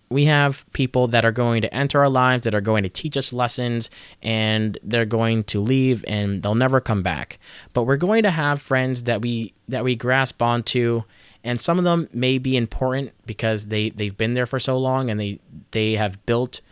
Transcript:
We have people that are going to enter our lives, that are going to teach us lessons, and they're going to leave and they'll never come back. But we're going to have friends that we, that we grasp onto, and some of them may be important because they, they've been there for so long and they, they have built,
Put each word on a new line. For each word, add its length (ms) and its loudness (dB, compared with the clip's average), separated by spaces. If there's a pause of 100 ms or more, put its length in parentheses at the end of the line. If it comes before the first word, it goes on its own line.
We 160 2
have 480 2
people 340 2
that 180 2
are 60 4
going 300 2
to 120 -2
enter 260 0
our 100 4
lives, 360 2
that 100 0
are 60 0
going 220 2
to 60 -2
teach 280 -6
us 160 -6
lessons, 560 -2 (340)
and 580 0
they're 240 0
going 400 2
to 140 -2
leave 480 2
and 340 -2
they'll 140 0
never 240 4
come 240 0
back. 360 -6 (340)
But 100 2
we're 140 2
going 260 2
to 80 4
have 300 0
friends 420 0
that 180 0
we, 320 -4 (140)
that 160 -4
we 120 0
grasp 460 0
onto, 640 0 (400)
and 160 -4
some 180 2
of 60 2
them 300 2
may 240 0
be 180 -2
important 560 -2 (140)
because 420 -2
they, 220 -2
they've 260 -6
been 180 -2
there 120 0
for 140 -4
so 180 -2
long 320 0
and 100 -2
they, 200 -6 (320)
they 220 0
have 320 -2
built, 360 -2 (100)